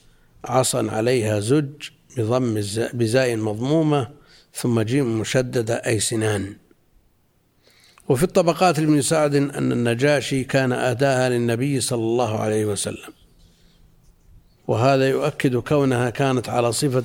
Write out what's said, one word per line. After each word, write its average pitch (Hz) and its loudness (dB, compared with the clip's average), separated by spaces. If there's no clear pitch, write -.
عصا 123 0
عليها 110 0
زج 139 -2
بضم 117 0
الز-، 110 -4
بزاء 120 0
مضمومة 131 0
ثم 117 0
جيم 113 0
مشددة 120 -2
أي 117 -2
سنان. 104 -2
وفي 131 2
الطبقات 175 2
لابن 151 4
سعد 151 0
أن 139 0
النجاشي 123 0
كان 131 2
أهداها 127 0
للنبي 120 0
صلى 120 -2
الله 113 0
عليه 110 0
وسلم، 101 -6
وهذا 135 2
يؤكد 135 0
كونها 127 2
كانت 131 -2
على 120 0
صفة 127 0